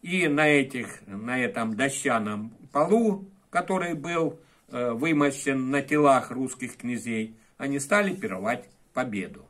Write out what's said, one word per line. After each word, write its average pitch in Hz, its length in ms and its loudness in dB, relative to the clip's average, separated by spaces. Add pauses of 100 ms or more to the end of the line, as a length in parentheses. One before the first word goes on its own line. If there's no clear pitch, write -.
И 175 280 0
на 147 180 4
этих, 131 640 2
на 113 320 -4
этом 113 340 -2
дощаном 110 800 -2 (140)
полу, 196 580 2 (220)
который 175 440 -2
был, 165 440 -2 (300)
э, 123 240 -2
вымощен 139 800 0
на 139 120 0
телах 143 480 4
русских 127 460 -6
князей, 113 600 -4 (200)
они 139 240 -2
стали 202 340 2
пировать 107 540 -4 (240)
победу. 107 580 -6